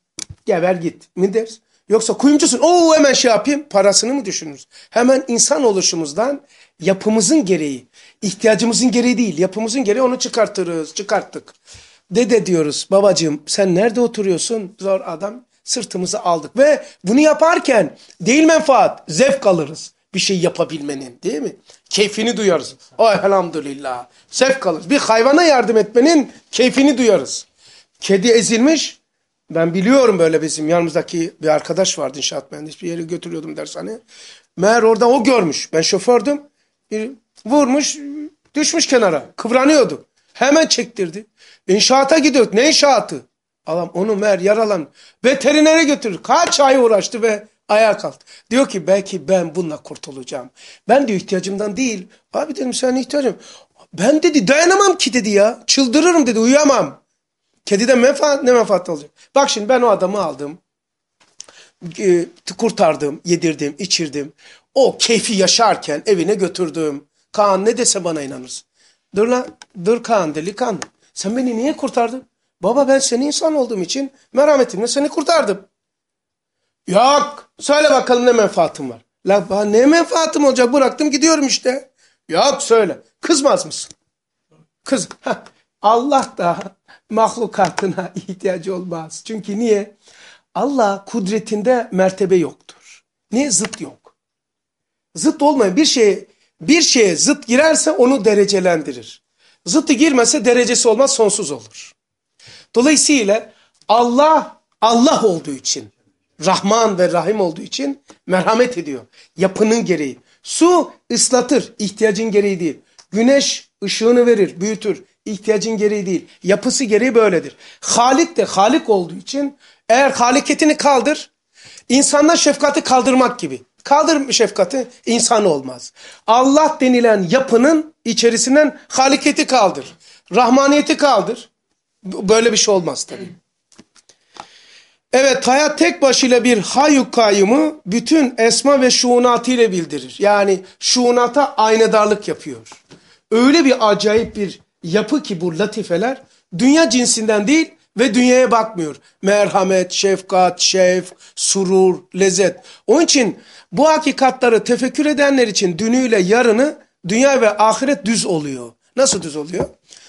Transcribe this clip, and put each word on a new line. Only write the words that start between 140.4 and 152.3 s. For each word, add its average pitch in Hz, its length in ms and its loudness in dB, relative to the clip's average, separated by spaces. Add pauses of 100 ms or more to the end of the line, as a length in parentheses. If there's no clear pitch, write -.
şuunata 247 760 0
aynadarlık 214 720 2
yapıyor. 147 300 -10 (720)
Öyle 269 340 4
bir 254 260 2
acayip 214 460 -2
bir 202 240 -8 (220)
yapı 208 400 -2
ki 180 180 -8
bu 165 180 -6
latifeler, 208 640 -4 (360)
dünya 269 320 4
cinsinden 220 560 0
değil 311 240 0 (280)
ve 233 160 0
dünyaya 247 360 4
bakmıyor. 214 460 -2 (260)
Merhamet, 190 720 0
şefkat, 185 680 0
şevk, 185 560 0 (200)
surur, 185 640 0 (160)
lezzet. 185 460 0 (260)